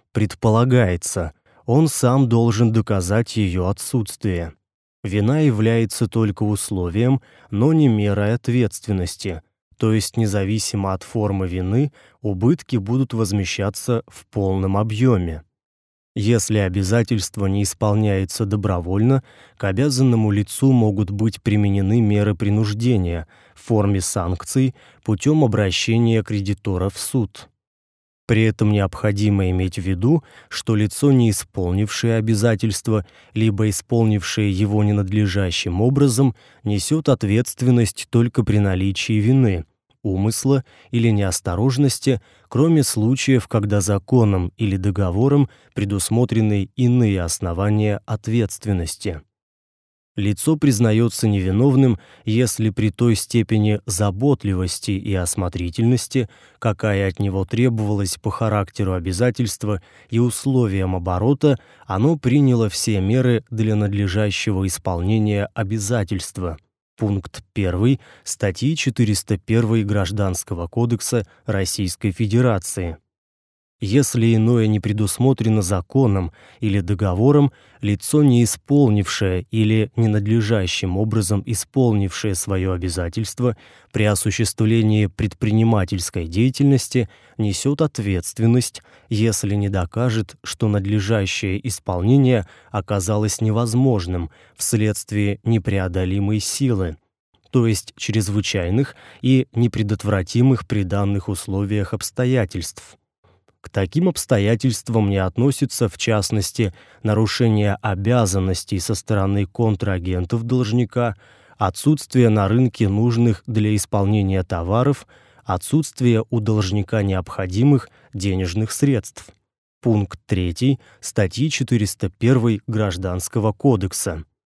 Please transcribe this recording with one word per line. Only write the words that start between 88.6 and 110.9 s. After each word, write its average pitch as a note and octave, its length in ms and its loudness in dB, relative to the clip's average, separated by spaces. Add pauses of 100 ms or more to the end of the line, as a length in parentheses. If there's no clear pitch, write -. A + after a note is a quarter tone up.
если G#2 440 0
не G2+ 140 0
докажет, G#2+ 760 -2
что - 240 -2
надлежащее G2+ 1000 -2
исполнение A2+ 800 2 (240)
оказалось G#2 720 -2
невозможным A2 880 0 (260)
вследствие G#2 880 -2
непреодолимой G2 920 -2
силы, G2 580 -4 (540)
то A#2+ 160 2
есть A2 300 -2
чрезвычайных G#2 1000 -2 (260)
и C3 320 2
непредотвратимых A2 1120 0
при G#2 180 -2
данных G2+ 440 -2
условиях G2+ 640 -4
обстоятельств. A#2 1040 -4 (640)
К - 100 -18
таким D3 400 0
обстоятельствам A2 1000 2
не G2+ 80 0
относятся, A#2 720 0
в - 80 -16
частности, G#2+ 800 -2 (280)
нарушение G#2+ 800 2
обязанностей G2 1000 0
со G#2 160 -4
стороны G2+ 520 0
контрагентов F#2+ 960 -2
должника, A#2 720 -2 (400)